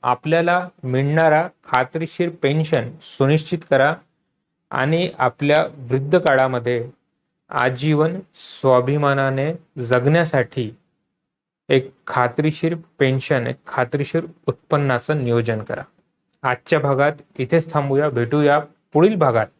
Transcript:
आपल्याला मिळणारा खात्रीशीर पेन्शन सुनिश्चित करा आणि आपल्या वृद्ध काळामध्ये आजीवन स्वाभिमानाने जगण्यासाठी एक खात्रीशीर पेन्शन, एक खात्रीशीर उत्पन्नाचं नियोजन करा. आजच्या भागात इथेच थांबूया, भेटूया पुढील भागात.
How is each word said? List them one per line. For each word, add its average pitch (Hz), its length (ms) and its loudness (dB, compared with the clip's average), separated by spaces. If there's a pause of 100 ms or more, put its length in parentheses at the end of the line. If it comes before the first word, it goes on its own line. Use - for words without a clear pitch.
आपल्याला 165 640 0 (160)
मिळणारा 151 640 2 (160)
खात्रीशीर 160 680 -2 (120)
पेन्शन 151 480 0 (120)
सुनिश्चित 156 580 0 (100)
करा 143 240 4 (760)
आणि 160 380 -2 (100)
आपल्या 143 440 2 (260)
वृद्ध 139 280 0
काळामध्ये 131 680 0 (680)
आजीवन 147 720 0 (200)
स्वाभिमानाने 135 1120 0 (300)
जगण्यासाठी 127 920 0 (1000)
एक 135 200 2 (180)
खात्रीशीर 151 680 -2 (240)
पेन्शन, 131 480 0
एक 127 100 -8 (100)
खात्रीशीर 143 580 -4 (220)
उत्पन्नाचं 143 760 -2
नियोजन 117 400 -2
करा. - 200 -10 (600)
आजच्या 139 360 0
भागात 143 420 0 (160)
इथेच 160 360 -2
थांबूया, 143 360 0
भेटूया 143 500 2 (340)
पुढील 190 220 4
भागात. 120 320 2 (120)